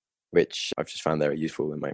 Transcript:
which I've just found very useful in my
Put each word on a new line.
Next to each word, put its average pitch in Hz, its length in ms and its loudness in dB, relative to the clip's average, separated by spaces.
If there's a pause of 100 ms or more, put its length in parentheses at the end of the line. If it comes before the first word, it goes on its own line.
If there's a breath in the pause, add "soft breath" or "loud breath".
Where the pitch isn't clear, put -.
(320)
which - 460 2
I've 76 100 -4
just - 140 -12
found 78 200 2
very 73 180 2
useful 76 340 -2
in 76 60 -6
my 71 140 -4